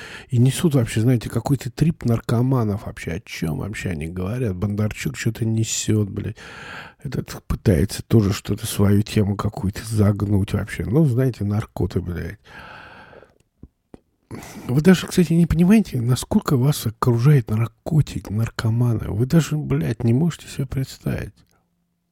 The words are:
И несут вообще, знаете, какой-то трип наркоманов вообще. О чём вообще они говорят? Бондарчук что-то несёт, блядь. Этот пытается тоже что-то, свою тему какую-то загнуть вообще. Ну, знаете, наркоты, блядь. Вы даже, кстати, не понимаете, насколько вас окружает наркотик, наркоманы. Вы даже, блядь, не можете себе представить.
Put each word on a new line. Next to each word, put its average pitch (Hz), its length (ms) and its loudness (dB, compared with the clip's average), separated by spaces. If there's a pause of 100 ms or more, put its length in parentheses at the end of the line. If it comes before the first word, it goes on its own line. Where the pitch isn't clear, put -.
(300)
И 123 80 0
несут 135 380 4
вообще, 113 260 0
знаете, 120 280 2
какой-то 120 420 -2
трип - 320 -2
наркоманов 117 840 0
вообще. - 260 -10
О 82 100 -6
чём - 380 -6
вообще 101 300 -8
они 80 180 -6
говорят? 95 480 -4
Бондарчук 104 600 -4
что-то 113 300 -4
несёт, 110 640 0
блядь. 101 260 -8 (640)
Этот - 460 -8
пытается - 560 0
тоже 101 300 4
что-то, - 320 -6
свою 101 380 2
тему 101 340 0
какую-то - 480 -4
загнуть 104 680 2
вообще. 95 320 -4
Ну, 139 200 4
знаете, 123 400 0
наркоты, 101 560 -2
блядь. 87 380 -8 (2250)
Вы 135 140 0
даже, 180 260 6
кстати, 170 240 2
не 170 140 6
понимаете, 175 560 4
насколько 127 560 2
вас 139 280 2
окружает 123 640 4
наркотик, - 800 0
наркоманы. 110 800 0
Вы 110 160 0
даже, 156 280 2
блядь, 139 480 -2
не 117 100 4
можете 156 340 0
себе - 180 -6
представить. - 680 -6 (800)